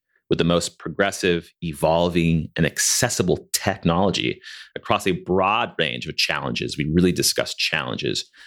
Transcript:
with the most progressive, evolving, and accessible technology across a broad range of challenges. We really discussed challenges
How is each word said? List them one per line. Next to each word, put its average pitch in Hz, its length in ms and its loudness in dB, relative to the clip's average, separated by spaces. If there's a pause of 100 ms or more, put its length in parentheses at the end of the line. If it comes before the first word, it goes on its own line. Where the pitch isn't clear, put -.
(320)
with 90 80 0
the 85 60 4
most 85 340 0
progressive, 87 720 0 (100)
evolving, 82 960 2
and 85 100 2
accessible - 880 0
technology 95 880 0 (340)
across - 300 -2
a 98 60 2
broad 95 680 0
range 64 300 -4
of 73 100 -8
challenges. 69 580 -4
We 73 160 -2
really 87 200 4
discussed 67 480 -2
challenges 62 680 -4 (200)